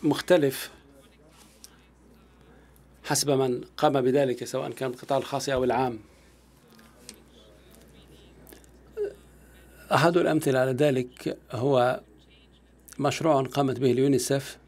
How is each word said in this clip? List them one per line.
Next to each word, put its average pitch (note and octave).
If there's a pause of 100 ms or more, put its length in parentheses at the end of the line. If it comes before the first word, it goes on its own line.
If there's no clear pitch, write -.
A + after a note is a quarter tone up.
مختلف D3 (2250)
حسب -
من C3 (120)
قام C#3+
بذلك، B2+
سواء B2+
كان B2+
القطاع C3+
الخاص C3+
أو C3
العام. B2 (4000)
أحد E3+
الأمثلة D#3
على C3
ذلك C3 (140)
هو B2 (1000)
مشروع C#3+
قامت C3
به B2+
اليونيسف C3+